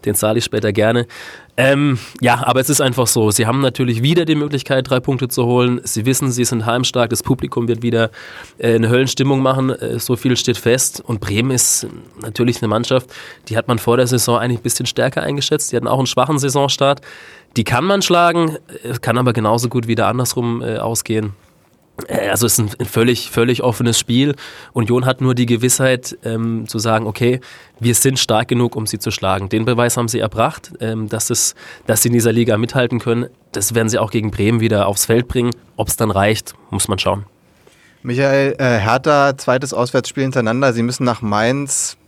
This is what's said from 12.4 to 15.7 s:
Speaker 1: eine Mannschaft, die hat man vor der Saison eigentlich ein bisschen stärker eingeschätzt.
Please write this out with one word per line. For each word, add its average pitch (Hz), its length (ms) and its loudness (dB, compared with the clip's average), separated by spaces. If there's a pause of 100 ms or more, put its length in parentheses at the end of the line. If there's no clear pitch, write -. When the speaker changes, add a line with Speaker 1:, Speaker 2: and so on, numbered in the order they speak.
Speaker 1:
eine 113 80 -2
Mannschaft, 120 400 0 (400)
die 110 80 -4
hat 117 100 -2
man 117 120 2
vor 117 180 2
der 127 100 4
Saison 120 320 2
eigentlich 120 220 -2
ein - 40 -20
bisschen 123 220 -2
stärker - 360 -2
eingeschätzt. 143 500 -2